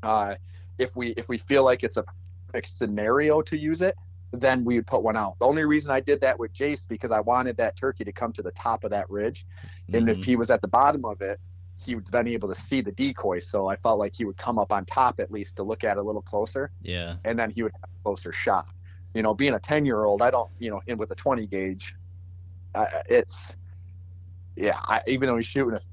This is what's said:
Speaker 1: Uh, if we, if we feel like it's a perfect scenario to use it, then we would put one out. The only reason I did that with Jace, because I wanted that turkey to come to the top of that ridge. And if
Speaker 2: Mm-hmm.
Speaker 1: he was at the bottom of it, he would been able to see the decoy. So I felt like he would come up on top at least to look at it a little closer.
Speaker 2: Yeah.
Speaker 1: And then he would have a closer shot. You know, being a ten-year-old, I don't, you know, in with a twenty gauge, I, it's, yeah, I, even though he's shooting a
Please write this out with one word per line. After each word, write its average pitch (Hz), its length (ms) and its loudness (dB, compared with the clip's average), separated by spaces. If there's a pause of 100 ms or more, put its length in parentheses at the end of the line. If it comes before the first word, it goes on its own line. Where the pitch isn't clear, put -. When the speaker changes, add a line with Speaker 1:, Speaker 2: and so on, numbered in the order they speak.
Speaker 1:
Uh, 107 320 2 (440)
if 127 160 0
we, 123 220 -2
if 117 120 -8
we 123 100 -2
feel 135 260 6
like 127 180 6
it's 113 140 0
a 107 80 2 (420)
perfect - 220 -6
scenario 120 720 2
to 156 140 -4
use 156 240 -2
it, 185 160 2 (360)
then 127 320 4
we 120 120 4
would 113 100 2
put - 160 2
one 110 140 2
out. 95 220 -2
The 120 80 4
only 156 180 4
reason 151 260 2
I 131 100 4
did 143 200 2
that 110 180 4
with 110 140 -6
Jace, 143 340 -2
because 113 240 -4
I 110 100 4
wanted 123 360 2
that 107 200 0
turkey 131 280 -2
to 101 80 -8
come 117 220 -4
to 104 80 -8
the 90 100 -6
top 113 320 -2
of 104 60 -2
that 101 180 -2
ridge. 104 380 -4 (460)
And 117 160 4
if 104 100 2
Speaker 2:
Mm-hmm. 95 40 -6
Speaker 1:
he 123 140 4
was 117 140 2
at 110 100 6
the 98 80 -2
bottom 135 360 6
of 101 180 -6
it, 98 180 -4 (380)
he 123 160 -6
would 104 160 -8
been 120 180 2
able 104 200 -2
to 92 60 -4
see 135 280 -2
the 98 100 -4
decoy. 101 480 0
So 95 280 0
I 98 80 0
felt 110 220 0
like 101 160 0
he 113 100 -4
would 95 120 -4
come 117 220 -2
up 98 120 2
on 101 140 2
top - 340 2
at 98 140 -4
least 92 240 -8
to 104 60 -6
look 104 200 -4
at 104 140 2
it 101 40 -2
a - 20 -2
little 104 200 -4
closer. 110 480 -2 (120)
Speaker 2:
Yeah. 87 420 -4
Speaker 1:
And 113 140 0
then 110 120 0
he 110 120 -4
would 110 100 0
have - 120 -16
a - 180 -16
closer 92 300 -4
shot. 98 360 2 (460)
You 113 80 0
know, 107 120 4
being 131 200 4
a 101 40 0
ten-year-old, 107 640 4
I 123 100 8
don't, 117 280 2
you 113 120 -4
know, 98 160 -6
in 117 120 -4
with 104 120 -4
a 95 40 -6
twenty 120 320 0
gauge, 95 480 -4 (800)
I, 101 340 0
it's, - 480 2 (1000)
yeah, 101 260 2
I, 113 240 2
even 131 220 2
though 123 80 4
he's 113 100 0
shooting 127 280 2
a 98 60 -4 (120)